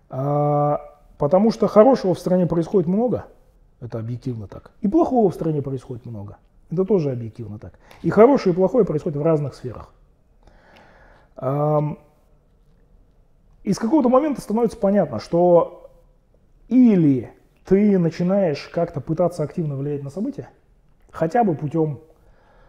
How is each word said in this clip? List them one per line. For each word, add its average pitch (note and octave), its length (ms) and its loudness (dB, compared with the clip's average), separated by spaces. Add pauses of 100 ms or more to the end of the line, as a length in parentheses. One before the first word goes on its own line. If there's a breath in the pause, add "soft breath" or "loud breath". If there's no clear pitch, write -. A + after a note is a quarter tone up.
А, D3 680 -2 (380)
потому F#3 340 2
что - 160 0
хорошего G#3+ 460 4
в - 60 -4
стране F3+ 280 0
происходит E3+ 400 0
много, F#3+ 380 -2 (560)
это A#2 180 -10
объективно A2+ 480 -10
так. - 240 -20 (100)
И G#3+ 60 -2
плохого A#3+ 420 2
в - 40 -2
стране D#3 280 -4
происходит B2+ 440 -10
много, G2+ 320 -14 (340)
это F3+ 140 -2
тоже E3 260 2
объективно A2 480 -10
так. F#2 140 -18 (300 soft breath)
И E3+ 60 -2
хорошее, G#3+ 440 4
и - 20 -6
плохое F#3+ 300 2
происходит D3+ 320 -4
в D3 60 -4
разных D3+ 320 0
сферах. - 380 -14 (1400 soft breath)
Ам, D3 640 -2 (1600)
и D#4 100 -2
с - 60 -4
какого-то A#3+ 280 2
момента C4 340 2
становится A3+ 360 -2
понятно, G3 420 0
что F3 680 2 (800)
или F3 640 4 (320)
ты G3 340 4
начинаешь F3 720 -2
как-то E3+ 320 -4
пытаться E3 420 -2
активно D3 320 -6
влиять C#3 280 -6
на C#3 60 -12
события, G3+ 400 -10 (600)
хотя E3+ 320 0
бы G3 100 0
путём, D3+ 460 -2 (680 soft breath)